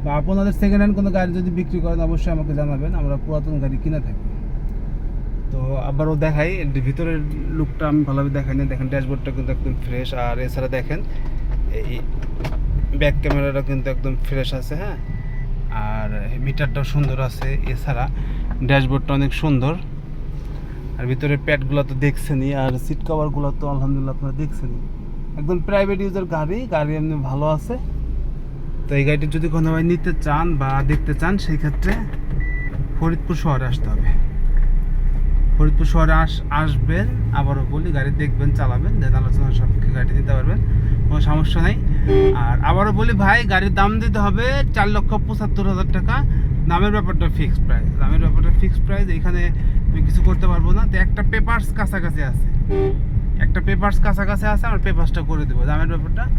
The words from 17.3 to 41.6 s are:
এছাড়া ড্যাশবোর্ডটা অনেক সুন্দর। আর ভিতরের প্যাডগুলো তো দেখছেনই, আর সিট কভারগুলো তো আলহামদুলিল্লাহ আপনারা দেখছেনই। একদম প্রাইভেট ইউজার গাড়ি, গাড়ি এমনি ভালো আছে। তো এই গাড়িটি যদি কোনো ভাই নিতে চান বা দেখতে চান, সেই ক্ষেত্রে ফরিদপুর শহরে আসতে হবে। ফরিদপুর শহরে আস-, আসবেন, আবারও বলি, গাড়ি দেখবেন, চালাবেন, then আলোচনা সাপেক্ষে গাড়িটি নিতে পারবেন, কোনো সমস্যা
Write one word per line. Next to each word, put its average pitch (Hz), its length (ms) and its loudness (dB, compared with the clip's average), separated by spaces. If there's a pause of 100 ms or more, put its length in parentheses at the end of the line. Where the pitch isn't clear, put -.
এছাড়া 120 320 -4 (640)
ড্যাশবোর্ডটা 139 440 0
অনেক 139 200 0
সুন্দর। 143 400 0 (1200)
আর 123 140 -6
ভিতরের 139 340 -2
প্যাডগুলো 143 380 0
তো 139 100 -6 (120)
দেখছেনই, 139 460 -2 (120)
আর 131 80 0 (140)
সিট 143 220 -4
কভারগুলো 147 420 -2 (100)
তো 147 140 -4
আলহামদুলিল্লাহ 135 420 -2
আপনারা 135 260 -6
দেখছেনই। - 400 -4 (580)
একদম 170 200 -2
প্রাইভেট 196 420 0
ইউজার 196 240 -4
গাড়ি, 160 340 -4 (120)
গাড়ি 147 280 -2
এমনি 156 160 -2 (140)
ভালো 139 160 -2 (120)
আছে। 233 180 -6 (1120)
তো - 80 -4
এই 139 120 2
গাড়িটি 151 200 0
যদি 151 280 -2
কোনো 160 180 2
ভাই 160 100 0
নিতে 175 280 0 (140)
চান 156 200 0 (160)
বা 135 80 -2 (220)
দেখতে 151 300 0
চান, 175 160 0
সেই 160 200 -2
ক্ষেত্রে 151 340 0 (1080)
ফরিদপুর 165 360 -2
শহরে 139 360 0
আসতে 131 180 -2
হবে। - 200 2 (1500)
ফরিদপুর 151 380 4
শহরে 160 200 4
আস-, 160 360 0
আসবেন, 156 580 0 (320)
আবারও 139 240 0 (100)
বলি, 151 240 -2
গাড়ি 135 140 0 (100)
দেখবেন, 143 360 2
চালাবেন, - 440 2
then - 200 4
আলোচনা - 260 2 (100)
সাপেক্ষে - 380 4
গাড়িটি - 240 2
নিতে 139 180 2
পারবেন, - 220 2 (500)
কোনো - 120 4
সমস্যা - 400 4